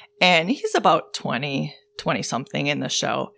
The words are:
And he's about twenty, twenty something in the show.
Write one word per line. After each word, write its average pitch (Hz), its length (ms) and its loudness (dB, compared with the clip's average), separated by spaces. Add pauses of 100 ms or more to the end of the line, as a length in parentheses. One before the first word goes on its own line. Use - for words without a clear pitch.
(200)
And 175 300 4
he's 349 260 -2
about 170 380 2
twenty, 139 600 -4 (240)
twenty - 240 -2
something 143 440 -4
in 143 120 0
the 139 100 -4
show. - 480 -2